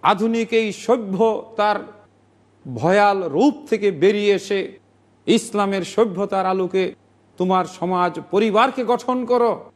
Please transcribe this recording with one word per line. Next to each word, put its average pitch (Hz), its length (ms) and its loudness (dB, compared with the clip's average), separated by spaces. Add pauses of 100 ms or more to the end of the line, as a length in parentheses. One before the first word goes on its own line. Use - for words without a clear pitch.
আধুনিক 226 500 0
এই 226 200 2
সভ্যতার 208 1040 0 (960)
ভয়াল 196 480 2
রূপ 175 320 2 (160)
থেকে 208 200 0
বেরিয়ে 202 440 2
এসে 196 440 -6 (480)
ইসলামের 202 560 0
সভ্যতার 190 640 -2
আলোকে 185 480 -2 (420)
তোমার 185 280 0
সমাজ 180 560 -2 (100)
পরিবারকে 226 540 2
গঠন 247 400 -2
করো। 240 520 0